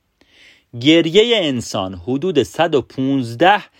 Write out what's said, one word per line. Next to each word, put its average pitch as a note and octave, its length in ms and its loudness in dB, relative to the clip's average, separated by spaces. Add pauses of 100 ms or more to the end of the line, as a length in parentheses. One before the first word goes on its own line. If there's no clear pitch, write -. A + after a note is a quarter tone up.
(800)
گریه E3 560 2
انسان A#2+ 580 -4
حدود C3+ 480 -2
صد D#3+ 320 -2
و C3+ 80 0
پونزده C3+ 800 0 (180)